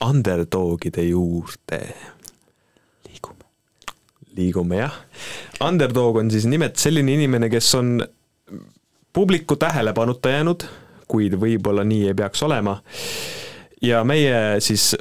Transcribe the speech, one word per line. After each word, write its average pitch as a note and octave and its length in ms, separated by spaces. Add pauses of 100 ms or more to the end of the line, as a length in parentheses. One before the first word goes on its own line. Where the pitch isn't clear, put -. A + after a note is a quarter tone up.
underdogide F2+ 1040
juurde? E2+ 720 (1300)
Liigume. - 420 (880)
Liigume, F2+ 460
jah. C#3+ 160 (640)
Underdog B2+ 580
on A2 120
siis A2 200
nimelt D3+ 320
selline C#3+ 320
inimene, B2+ 340
kes A2+ 260
on B2 200 (1200)
publiku F3 420
tähelepanuta B2 800
jäänud, E3+ 320 (380)
kuid G2+ 340
võib-olla G#2 480
nii G#2 240
ei G2 80
peaks G#2 240
olema. G#2 380 (1000)
Ja A#2 240
meie A#2+ 560
siis - 420